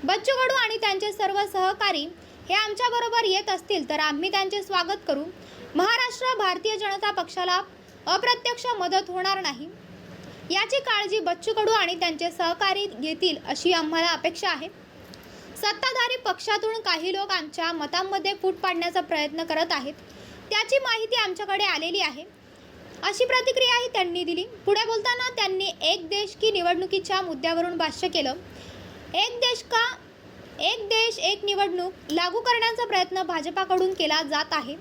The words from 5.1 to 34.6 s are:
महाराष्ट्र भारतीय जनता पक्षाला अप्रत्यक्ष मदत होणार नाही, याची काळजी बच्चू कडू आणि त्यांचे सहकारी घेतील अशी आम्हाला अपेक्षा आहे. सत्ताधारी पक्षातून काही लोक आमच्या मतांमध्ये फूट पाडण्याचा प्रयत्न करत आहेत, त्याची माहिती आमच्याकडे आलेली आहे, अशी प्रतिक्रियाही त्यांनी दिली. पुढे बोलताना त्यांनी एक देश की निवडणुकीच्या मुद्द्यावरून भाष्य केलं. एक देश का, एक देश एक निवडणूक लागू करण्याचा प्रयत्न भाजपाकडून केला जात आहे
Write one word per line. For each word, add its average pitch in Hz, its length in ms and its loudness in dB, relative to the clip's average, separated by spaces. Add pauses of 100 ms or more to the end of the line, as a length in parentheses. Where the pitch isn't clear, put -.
महाराष्ट्र 480 640 2
भारतीय 403 380 0
जनता 392 340 -2
पक्षाला 359 500 0 (460)
अप्रत्यक्ष 480 580 0 (140)
मदत 381 320 0
होणार 370 300 0
नाही, 294 280 -6 (840)
याची 440 300 2
काळजी 427 400 0
बच्चू 349 320 -2
कडू 440 200 4
आणि 370 220 2
त्यांचे 339 360 -2
सहकारी 381 560 0 (140)
घेतील 320 360 0 (120)
अशी 339 240 2
आम्हाला 330 360 4
अपेक्षा 339 420 0
आहे. 311 180 -4 (880)
सत्ताधारी 480 600 0
पक्षातून 440 640 0
काही 359 320 0
लोक 392 180 -2
आमच्या 330 420 -2
मतांमध्ये 381 640 -2
फूट 381 200 0
पाडण्याचा 349 460 0
प्रयत्न 320 440 -2
करत 320 280 0
आहेत, 277 220 -4 (560)
त्याची 466 280 2
माहिती 453 380 0
आमच्याकडे 403 480 0
आलेली 349 360 0
आहे, 302 240 -4 (800)
अशी 403 220 2
प्रतिक्रियाही 494 640 4
त्यांनी 359 360 0
दिली. 349 200 -2 (220)
पुढे 415 200 4
बोलताना 480 440 0
त्यांनी 392 420 0 (100)
एक 339 260 2
देश 403 320 -2
की 440 100 6
निवडणुकीच्या 381 720 2
मुद्द्यावरून 330 540 0
भाष्य 330 320 0
केलं. 285 260 0 (800)
एक 466 240 0
देश 494 240 2
का, 466 220 4 (760)
एक 415 260 0
देश 453 320 2
एक 403 260 0
निवडणूक 381 480 0 (180)
लागू 349 300 2
करण्याचा 466 460 2
प्रयत्न 370 360 0
भाजपाकडून 370 720 0
केला 311 280 2
जात 302 300 -2
आहे 285 280 -4